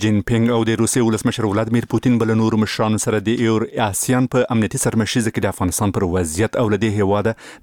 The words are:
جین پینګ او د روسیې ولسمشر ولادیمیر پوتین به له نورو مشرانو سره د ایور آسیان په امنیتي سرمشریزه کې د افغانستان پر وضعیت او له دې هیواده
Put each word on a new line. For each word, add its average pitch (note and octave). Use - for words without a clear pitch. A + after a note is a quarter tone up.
جین G#2
پینګ A2+
او -
د A2+
روسیې A#2
ولسمشر A2
ولادیمیر A2
پوتین B2
به A2
له A2
نورو A2
مشرانو G#2+
سره G#2+
د A#2
ایور A2+
آسیان B2+
په B2
امنیتي A2+
سرمشریزه A2
کې G#2
د G2
افغانستان F#2+
پر G2
وضعیت F2+
او A#2+
له G#2
دې G#2+
هیواده G2+